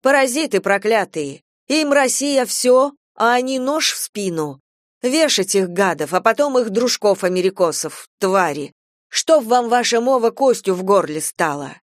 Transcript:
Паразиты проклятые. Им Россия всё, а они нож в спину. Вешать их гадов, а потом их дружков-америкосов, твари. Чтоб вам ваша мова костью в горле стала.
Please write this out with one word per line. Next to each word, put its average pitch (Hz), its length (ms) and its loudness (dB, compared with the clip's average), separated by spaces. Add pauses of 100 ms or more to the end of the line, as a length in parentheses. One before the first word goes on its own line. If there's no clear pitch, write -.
Паразиты 269 600 0
проклятые. 196 800 -2 (260)
Им 294 240 0
Россия 269 540 0
всё, 254 480 2 (200)
а 233 200 2
они 254 260 -2
нож 294 340 -2
в - 40 -10
спину. 165 640 -6 (420)
Вешать 254 500 0
их 190 160 0
гадов, 175 440 -2
а 185 80 0
потом 254 360 2
их 226 140 0
дружков-америкосов, 185 1400 -2 (100)
твари. 175 560 -2 (360)
Чтоб 311 340 2
вам 240 260 2
ваша 233 320 2
мова 240 300 2
костью 233 420 0
в 180 100 -4
горле 160 380 2
стала. 147 600 -4